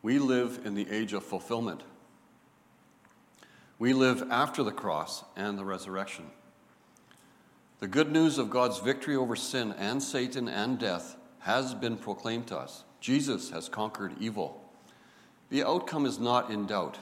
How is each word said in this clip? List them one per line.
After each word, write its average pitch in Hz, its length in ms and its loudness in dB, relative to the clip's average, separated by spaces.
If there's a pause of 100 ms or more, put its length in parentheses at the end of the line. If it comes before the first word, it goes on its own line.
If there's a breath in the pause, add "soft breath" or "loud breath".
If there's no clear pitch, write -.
we 127 160 2
live 127 460 2
in 104 100 -4
the 101 160 -2
age 107 240 -2
of 95 100 -4
fulfillment. 101 580 -4 (2000 loud breath)
We 123 160 6
live 127 360 6
after 139 320 2
the 104 80 2
cross 80 540 -2 (100)
and 101 240 -4
the 98 60 -6
resurrection. 95 640 -6 (1500 soft breath)
The 98 80 -4
good 147 240 4
news 160 240 6
of 117 140 0
God's 123 300 4
victory 135 360 0
over 120 180 0
sin 120 440 -2
and 120 240 -2
Satan 127 440 -2
and 110 320 -2
death 92 380 -4 (240)
has 123 340 0
been 113 220 -2
proclaimed 113 520 -4
to 85 100 -6
us. - 260 -12 (160)
Jesus 131 480 0
has 82 220 -8
conquered 107 500 -4
evil. 101 420 -4 (840 loud breath)
The 135 160 0
outcome 160 400 2
is 113 140 0
not 120 320 4
in 104 160 -2
doubt. 95 360 -2